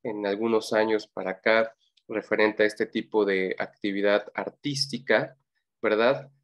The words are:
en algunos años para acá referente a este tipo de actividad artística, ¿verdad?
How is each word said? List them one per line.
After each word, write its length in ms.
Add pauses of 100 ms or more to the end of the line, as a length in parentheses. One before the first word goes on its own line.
en 200
algunos 480
años 360
para 240
acá 420 (340)
referente 540
a 40
este 200
tipo 380
de 340
actividad 760
artística, 1000 (460)
¿verdad? 480 (140)